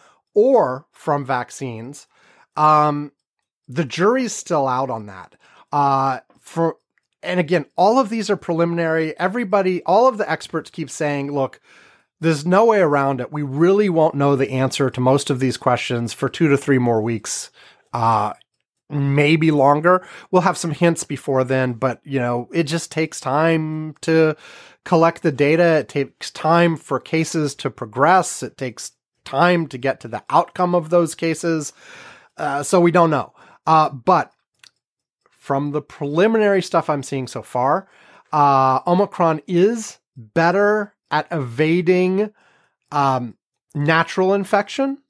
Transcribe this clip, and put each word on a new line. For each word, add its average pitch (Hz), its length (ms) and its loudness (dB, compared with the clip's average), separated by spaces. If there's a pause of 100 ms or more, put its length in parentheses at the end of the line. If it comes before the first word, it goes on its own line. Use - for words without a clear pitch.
(320)
or 208 600 2
from 143 340 -4
vaccines. 123 800 -8 (500)
Um, 151 560 2 (560)
the 139 160 -4
jury's 220 480 0
still 143 360 -4
out 127 220 -2
on 110 160 -8
that. 92 280 -20 (380)
Uh, 135 480 0 (200)
for, 165 360 -4 (460)
and 180 180 -2
again, 160 260 0 (100)
all 208 220 4
of 233 100 0
these 214 220 -4
are 190 60 0
preliminary. 165 840 -2
Everybody, 190 640 0
all 214 240 4
of 247 100 2
the 208 140 -4
experts - 400 -8
keep 156 180 -10
saying, 143 440 -4
"Look, 135 280 -4 (600)
there's 160 260 0
no 190 180 4
way 220 140 4
around 139 420 2
it. 127 120 -10
We 147 100 -6
really 175 480 2
won't 160 240 2
know 143 220 2
the 127 160 -2
answer 131 360 0
to 127 120 -6
most 131 280 2
of 131 120 -2
these 131 180 -2
questions 123 560 -2
for 131 160 -4
two 160 180 0
to 139 80 4
three 135 220 0
more 120 240 0
weeks, - 480 -6 (420)
uh, 110 400 0 (560)
maybe 147 600 2
longer. 151 560 2 (240)
We'll 180 120 4
have 180 140 0
some 170 140 -6
hints 165 340 0
before 131 400 -2
then, 127 300 -2
but, 117 300 -4
you 135 160 -4
know, 120 340 -4
it 165 80 0
just 160 280 -6
takes 156 300 -6
time 156 800 -2
to 160 320 2 (500)
collect 165 380 2
the 156 100 0
data. 156 480 2
It - 80 -6
takes - 420 -6
time 170 460 2
for 135 240 -6
cases 160 560 -4
to - 120 -6
progress. 135 760 0
It 117 140 -10
takes - 360 -10 (320)
time 170 420 0
to 131 100 -14
get 127 240 -4
to - 80 -14
the 110 220 -10
outcome 175 440 0
of 165 140 -2
those 170 260 0
cases. 160 600 -4 (640)
Uh, 143 260 -6
so 180 180 2
we 175 120 4
don't 165 180 4
know." 131 220 -4 (340)
Uh, 156 220 4
but 143 420 0 (1000)
from 143 420 -4
the 147 100 -4
preliminary 196 800 0
stuff - 260 -2
I'm 147 140 -2
seeing 131 240 -6
so 113 160 -12
far, 139 460 -2 (440)
uh, 135 540 4
Omicron 175 640 0
is 208 500 0 (180)
better 196 800 0 (160)
at 151 220 -2
evading, 175 960 0 (640)
um, 131 440 -2 (380)
natural 165 600 0
infection, 208 640 -2 (120)